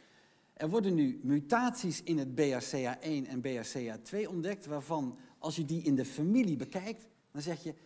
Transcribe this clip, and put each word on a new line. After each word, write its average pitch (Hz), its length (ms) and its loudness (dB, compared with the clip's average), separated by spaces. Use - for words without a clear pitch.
Er 156 140 -2
worden 196 260 4
nu 143 280 4
mutaties 175 800 2
in 165 160 0
het 131 160 -2
B 117 40 0
R 135 320 2
C - 40 -4
A 139 260 -2
één 147 260 -2
en 127 140 -6
B 120 60 -8
R 120 260 -4
C 123 180 -4
A 107 120 -10
twee 208 260 -4
ontdekt, 190 380 -4
waarvan 143 520 -4
als 156 180 -4
je 165 80 0
die 165 180 -2
in 143 120 4
de 127 100 4
familie 185 520 4
bekijkt, 185 500 -8
dan 147 100 -8
zeg 160 200 -6
je, 156 120 -8